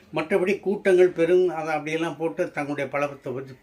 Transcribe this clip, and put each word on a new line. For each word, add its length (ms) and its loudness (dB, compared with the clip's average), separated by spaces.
மற்றபடி 440 0
கூட்டங்கள் 500 4
பெரும் 380 2
அதை 260 -4
அப்படியெல்லாம் 440 -4
போட்டு 340 -4
தங்களுடைய 400 -4
பலத்தை 420 -4
பத்தி 300 -10